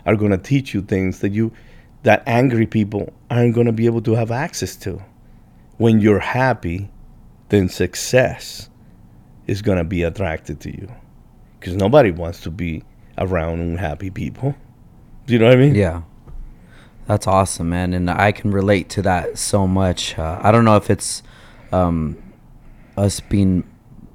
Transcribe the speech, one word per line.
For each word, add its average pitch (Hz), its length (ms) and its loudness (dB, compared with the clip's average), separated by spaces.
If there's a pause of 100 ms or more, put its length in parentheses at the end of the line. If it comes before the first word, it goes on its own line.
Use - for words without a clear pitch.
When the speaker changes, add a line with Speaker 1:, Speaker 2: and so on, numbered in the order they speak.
Speaker 1:
are 104 100 2
gonna 101 220 0
teach 135 360 -4
you 101 80 -4
things 95 380 -4
that 101 140 -4
you, 113 180 -2 (520)
that 107 220 4
angry 120 400 2
people 104 460 -2 (180)
aren't 120 260 2
gonna 120 180 2
be 110 140 -2
able 117 140 0
to 110 140 0
have 117 160 -2
access 127 460 -8
to. 92 240 -10 (760)
When 113 220 4
you're 104 200 4
happy, 101 680 -4 (600)
then 98 200 4
success - 1000 -2 (800)
is 98 140 -4
gonna 95 220 0
be 85 200 -2
attracted 80 580 -6
to - 100 -12
you, - 160 -14 (760)
'cause 90 140 -6
nobody 107 360 4
wants 85 300 -8
to 85 100 -10
be 82 320 -8 (340)
around 85 420 -2
unhappy 85 500 -6
people. 95 460 -6 (720)
Do 117 60 0
you 117 60 6
know 110 80 4
what 127 100 8
I 127 40 8
mean? 139 140 6
Speaker 2:
Yeah. 87 260 0 (1080)
That's 104 200 0
awesome, 92 420 2
man. 90 240 0
And 90 160 0
I 98 220 2
can - 180 -4
relate 98 400 2
to - 140 -4
that 87 340 -2
so 98 300 0
much. 92 500 -2
Uh, 80 240 -6
I 101 100 4
don't 117 140 6
know 107 100 8
if 101 140 2
it's, - 320 -4 (500)
um, 85 460 0 (800)
us 101 220 0
being 95 440 0 (500)